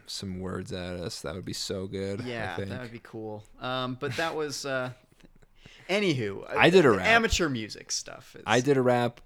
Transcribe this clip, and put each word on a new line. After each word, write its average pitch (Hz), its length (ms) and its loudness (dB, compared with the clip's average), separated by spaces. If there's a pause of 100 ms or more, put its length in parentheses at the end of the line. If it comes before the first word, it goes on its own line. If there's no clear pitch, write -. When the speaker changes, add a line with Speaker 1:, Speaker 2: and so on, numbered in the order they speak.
Speaker 1:
some 92 320 -8
words 92 320 -8
at 90 240 -8
us, 90 240 -8
that 76 160 -8
would 90 80 -10
be 95 80 -8
so 98 340 -6
good, 98 360 -6
I - 40 -8
Speaker 2:
Yeah, 110 300 -8
Speaker 1:
think. 98 140 -8
Speaker 2:
that 127 120 -10
would 117 80 -14
be 113 140 -16
cool. 107 400 -12 (160)
Um, 127 400 -6
but 135 160 -6
that 160 180 -4
was, 151 320 -6
uh, 131 240 -4 (320)
<laughs> - 640 -20
anywho, 131 560 0 (120)
Speaker 1:
I 127 140 8
did 180 140 10
a 123 80 10
Speaker 2:
uh, 95 40 4
Speaker 1:
rap. 92 100 0
Speaker 2:
amateur 220 420 4
music 110 440 -8
stuff - 440 -10
is - 100 -20
Speaker 1:
I 117 140 6
did 135 160 4
a 131 60 4
rap 120 440 2